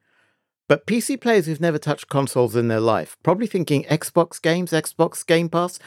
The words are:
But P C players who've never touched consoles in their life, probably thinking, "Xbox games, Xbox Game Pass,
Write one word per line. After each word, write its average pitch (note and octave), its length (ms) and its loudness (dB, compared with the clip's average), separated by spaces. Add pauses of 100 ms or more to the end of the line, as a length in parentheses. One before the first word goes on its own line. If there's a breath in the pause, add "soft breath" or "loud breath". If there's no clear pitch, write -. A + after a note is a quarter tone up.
(680)
But D3+ 160 2
P A3+ 160 -2
C C#4 160 -4
players A3 300 2
who've D#3 140 -4
never E3 180 0
touched - 300 -6
consoles B2+ 480 0
in A#2+ 100 2
their A2 140 0
life, G#2+ 420 0
probably F#3+ 240 0
thinking, D3+ 380 0
"Xbox - 580 -2
games, E3+ 300 0
Xbox E3 520 -2
Game E3+ 240 2
Pass, F3 380 -4